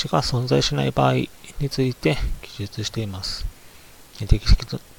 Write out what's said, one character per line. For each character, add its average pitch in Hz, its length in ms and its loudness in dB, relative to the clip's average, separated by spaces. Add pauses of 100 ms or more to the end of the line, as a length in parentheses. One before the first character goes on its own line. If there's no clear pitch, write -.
思 - 80 -4
が 151 120 2
存 127 240 -2
在 139 180 2
し - 120 -2
な 139 100 0
い 135 60 -2
場 135 180 2
合 131 40 2
に 127 160 -2 (400)
つ 135 140 0
い 127 100 0
て 156 220 0 (260)
記 - 220 -10
述 104 220 -6
し - 40 -6
て 113 120 -6
い 104 60 -4
ま 95 140 -10
す。 - 240 -8 (760)
え - 20 -6
ー、 101 40 -6
適 104 200 4
切、 - 320 4 (200)